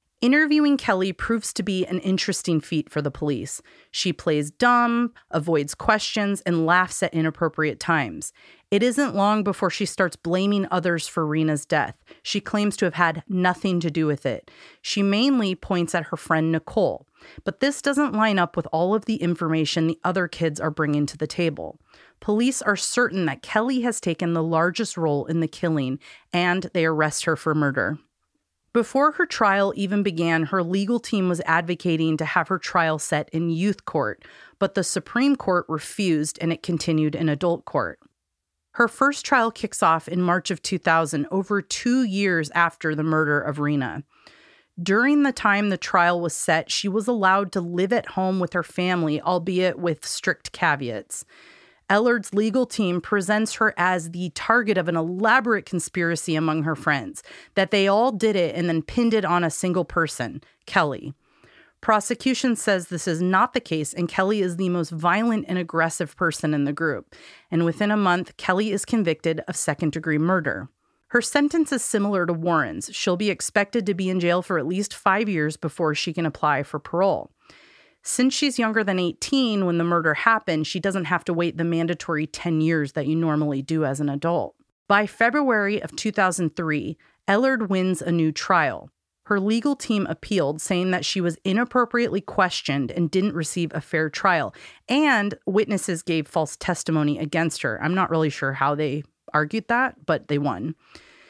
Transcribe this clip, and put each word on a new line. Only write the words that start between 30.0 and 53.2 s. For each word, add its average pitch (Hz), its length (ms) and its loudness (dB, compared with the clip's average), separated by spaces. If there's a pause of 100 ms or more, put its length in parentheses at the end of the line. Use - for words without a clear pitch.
began, 165 400 0
her 180 200 0
legal 196 380 0
team 185 300 0
was 175 160 -2
advocating 160 720 0
to 160 80 -4
have 165 220 0
her 185 100 -2
trial 160 400 0
set - 320 -2
in 165 180 -2
youth 175 380 0
court, 117 360 -2 (360)
but 196 160 0
the 185 100 0
Supreme 262 500 0
Court 262 320 0
refused 156 760 -2
and 170 100 0
it - 100 -6
continued 156 520 0
in 160 160 0
adult 170 340 0
court. 95 340 -4 (720)
Her 233 140 4
first 277 380 0
trial 233 260 4
kicks - 320 -6
off 165 260 2
in 180 120 0
March 180 300 2
of 175 100 -6
two - 160 -4
thousand, 160 540 2
over 190 320 0
two 247 400 0
years 190 480 0
after 165 440 0
the 151 80 -2
murder 156 380 2
of 147 200 -4
Rena. 143 420 -2 (800)
During 247 400 4
the 269 100 2
time 208 380 2
the 185 80 0
trial 175 420 2
was 170 140 -2
set, 160 360 0
she - 160 -2
was 208 220 -2
allowed 196 440 2
to 185 100 -2
live 175 320 0
at - 160 -2
home 190 280 0
with 180 140 -2
her 180 100 0
family, 175 600 0
albeit 180 560 0
with 175 260 -2
strict - 480 -4
caveats. 139 720 -2 (640)
Ellard's 220 460 2
legal 220 320 2
team 180 340 0
presents 208 540 0